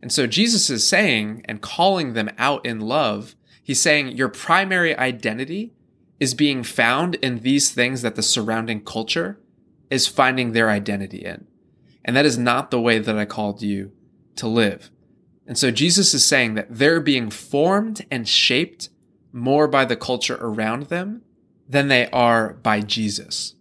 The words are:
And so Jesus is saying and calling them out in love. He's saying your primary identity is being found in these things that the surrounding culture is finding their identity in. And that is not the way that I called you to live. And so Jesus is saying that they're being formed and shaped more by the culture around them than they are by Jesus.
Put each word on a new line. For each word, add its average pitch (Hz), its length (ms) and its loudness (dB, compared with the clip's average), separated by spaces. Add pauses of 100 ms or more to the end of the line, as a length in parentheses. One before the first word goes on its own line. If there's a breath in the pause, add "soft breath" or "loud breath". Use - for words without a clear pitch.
And 120 100 -8
so 131 160 0
Jesus 214 420 2
is 117 160 0
saying 113 600 0
and 107 160 -10
calling 170 520 0
them 110 240 -2
out 135 280 0
in 117 140 -4
love. 113 560 -2 (280 soft breath)
He's - 180 -2
saying 147 360 2
your 147 120 0
primary 180 680 0
identity 131 760 -4 (460)
is 131 140 0
being 139 300 0
found 135 520 0
in 127 240 -4
these 135 320 2
things 123 300 -2
that 113 140 -4
the - 60 -6
surrounding 113 600 -2
culture 165 580 -6 (500)
is 131 180 2
finding 127 440 2
their 113 180 4
identity 101 560 -4
in. 90 200 -12 (580 soft breath)
And 123 120 -2
that 143 100 4
is 135 120 2
not 120 320 0
the 123 120 0
way 113 180 4
that 107 180 -2
I 104 80 0
called 104 360 -6
you 101 300 -4 (440)
to 120 120 -6
live. 110 440 0 (560)
And 127 100 -6
so 131 140 2
Jesus 170 420 2
is 131 120 2
saying 123 300 2
that 107 140 -6
they're 143 300 2
being 135 300 0
formed 196 800 -2
and 120 180 -4
shaped - 640 0 (420)
more 135 360 2
by 135 180 4
the 120 100 0
culture 123 460 -4
around 110 420 -4
them 185 380 -6 (480)
than 139 180 2
they 127 240 4
are 117 420 4
by 107 260 0
Jesus. - 800 -4